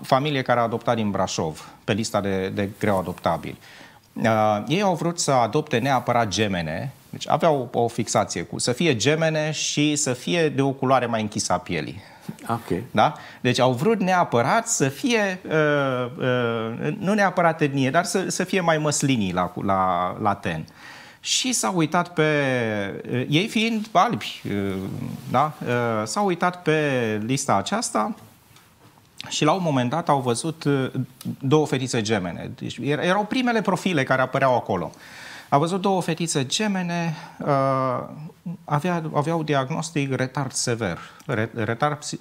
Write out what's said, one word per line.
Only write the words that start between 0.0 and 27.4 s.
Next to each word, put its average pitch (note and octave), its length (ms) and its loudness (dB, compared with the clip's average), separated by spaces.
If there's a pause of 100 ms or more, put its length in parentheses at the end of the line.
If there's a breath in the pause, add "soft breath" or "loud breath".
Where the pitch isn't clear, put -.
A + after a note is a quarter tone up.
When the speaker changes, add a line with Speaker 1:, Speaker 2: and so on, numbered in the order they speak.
Speaker 1:
familie C#3 400 2
care A#2+ 180 2
a A#2 40 4
adoptat A#2 320 0
din G#2 160 0
Brașov, F#2 580 -2 (140)
pe A2+ 100 0
lista G#2+ 280 -2
de, F#2+ 320 -2
de G2+ 160 -2 (100)
greu G2+ 180 2
adoptabil, E2+ 600 -4 (560 loud breath)
uh, G#2+ 540 2
ei E3+ 140 0
au F#3+ 140 2
vrut E3+ 240 -4
să - 120 0
adopte B2+ 460 2
neapărat A#2+ 500 2
gemene, F#2+ 640 -2 (180)
deci - 200 -10
aveau D3 440 2
o, A#2+ 60 0
o A#2 80 2
fixație G#2 560 -2
cu - 160 -8
să - 120 0
fie D3+ 240 2
gemene D#3 560 2
și D3 440 0
să C3+ 180 0
fie E3 360 0
de C3 120 0
o C3+ 100 4
culoare C3 340 4
mai A#2 160 0
închisă G#2 320 -2
a F2+ 40 2
pielii. D#2+ 440 -4 (480 loud breath)
Speaker 2:
Ok. A2+ 320 -2 (100)
Speaker 1:
Da? A2 220 4 (280 loud breath)
Deci B2 180 2
au B2+ 120 6
vrut F#3+ 280 2
neapărat F3+ 680 2
să C#3+ 200 0
fie, G3+ 520 0 (100)
uh, C#3 680 2
uh, A#2+ 840 0
nu F#3+ 140 0
neapărat F3+ 480 2
etnie, C3+ 280 2
dar E3+ 140 2
să, F#3 240 -2
să F3+ 160 -2
fie F#3+ 160 0
mai E3 180 2
măslinii C3+ 560 2
la, F2+ 200 0 (100)
la, F#2 580 2
la G#2 120 2
ten. E2 320 -4 (540 loud breath)
Și - 340 -2
s-au G#3 240 0
uitat E3+ 360 0
pe, D#3 100 4 (880)
uh, B2+ 180 0
ei E3 180 2
fiind A3 440 0
albi, G#3 540 0
uh, G2 280 -2 (580)
da? C#3+ 220 2 (120)
Uh, B2 80 0 (300)
s-au G#3 220 -2
uitat F3 360 0
pe D#3 180 2 (460)
lista B2 300 2